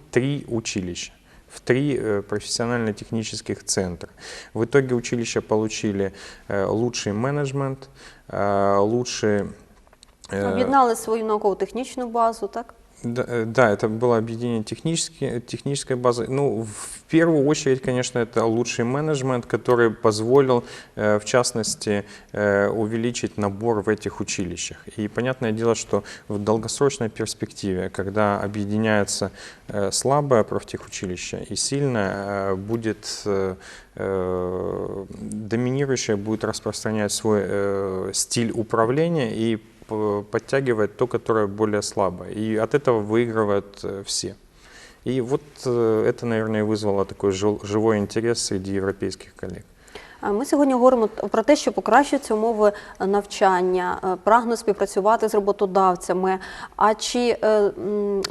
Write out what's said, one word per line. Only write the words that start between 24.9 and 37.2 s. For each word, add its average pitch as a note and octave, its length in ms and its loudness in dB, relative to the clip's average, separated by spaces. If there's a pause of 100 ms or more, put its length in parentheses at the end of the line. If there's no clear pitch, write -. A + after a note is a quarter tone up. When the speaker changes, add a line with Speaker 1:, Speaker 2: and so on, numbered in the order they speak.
Speaker 1:
И G#2 120 -4
понятное A#2+ 440 -2
дело, A2+ 220 2
что G2+ 280 -2 (260)
в G#2 100 -4
долгосрочной A2+ 720 0
перспективе, G2 800 -4
когда G2+ 500 0
объединяется, G#2 920 0 (380)
э, G2 240 -2
слабое C3+ 500 2
профтехучилище - 1080 -6
и G2 60 -6
сильное, G2+ 960 -2
э, - 20 0
будет, G#2+ 720 -4
э, F#2+ 280 0 (420)
э, F#2 1120 -4
доминирующее A2+ 1080 -2
будет G#2+ 280 -4
распространять G#2+ 680 -2
свой, G#2+ 300 2